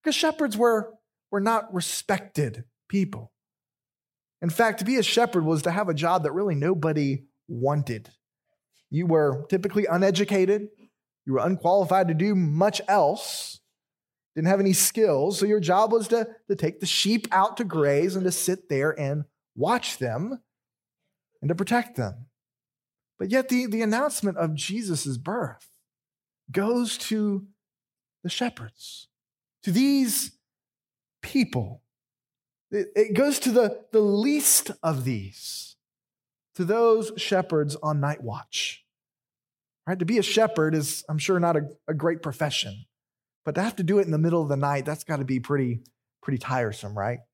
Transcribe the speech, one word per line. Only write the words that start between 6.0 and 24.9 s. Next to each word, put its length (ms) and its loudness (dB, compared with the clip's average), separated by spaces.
that 100 -2
really 220 -2
nobody 720 0
wanted. 640 -2
You 180 -2
were 420 2
typically 380 0
uneducated. 840 2
You 80 -2
were 40 2
unqualified 720 2
to 60 0
do 200 2
much 540 2
else. 720 0
Didn't 140 0
have 120 4
any 120 4
skills. 680 2
So 80 2
your 140 4
job 320 4
was 160 2
to, 180 2
to 80 0
take 240 -2
the 60 -4
sheep 440 0
out 280 2
to 60 -2
graze 520 2
and 80 -2
to 80 2
sit 360 -4
there 300 0
and 260 -2
watch 440 -2
them 440 -6
and 80 -4
to 60 0
protect 420 -2
them. 300 -6
But 120 -6
yet 180 0
the, 180 0
the 160 -2
announcement 560 -2
of 160 0
Jesus' 640 -4